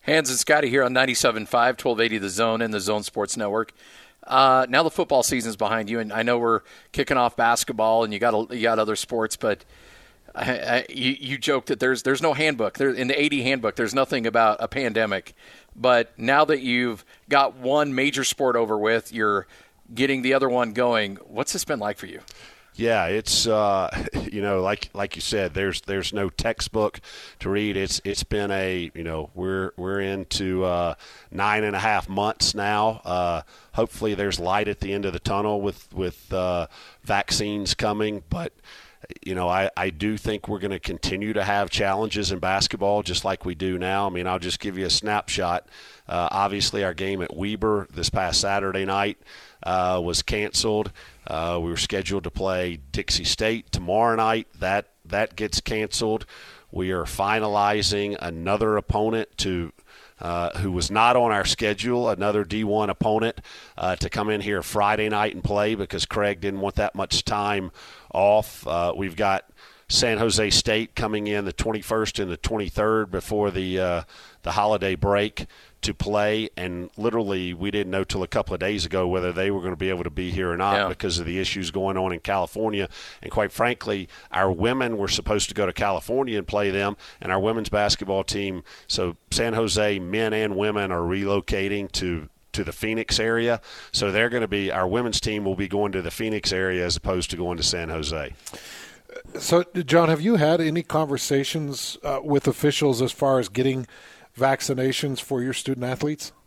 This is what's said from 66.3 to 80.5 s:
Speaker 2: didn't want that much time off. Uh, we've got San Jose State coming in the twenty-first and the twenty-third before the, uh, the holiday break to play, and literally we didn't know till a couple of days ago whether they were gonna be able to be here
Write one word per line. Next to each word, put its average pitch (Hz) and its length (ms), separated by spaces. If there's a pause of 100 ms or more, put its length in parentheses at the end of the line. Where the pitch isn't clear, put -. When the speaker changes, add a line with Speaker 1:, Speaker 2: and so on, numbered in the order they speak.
Speaker 2:
didn't 98 200
want 98 140
that - 200
much - 280
time 101 480 (400)
off. 101 540
Uh, 85 320
we've 92 180
got 98 300 (420)
San 113 300
Jose 107 320
State 110 460
coming 107 320
in 104 180
the 92 80
twenty-first 110 640
and 95 140
the 82 60
twenty-third 107 720
before 104 400
the, 92 280
uh, 87 240 (380)
the 85 120
holiday 101 420
break 101 500 (360)
to - 140
play, 104 600
and 87 400
literally 101 600
we 95 160
didn't 101 180
know 95 140
till 95 180
a 90 60
couple 101 260
of 82 60
days 95 260
ago 90 220
whether 90 260
they 95 160
were 98 120
gonna 90 140
be 92 140
able 87 140
to 80 80
be 90 180
here 90 220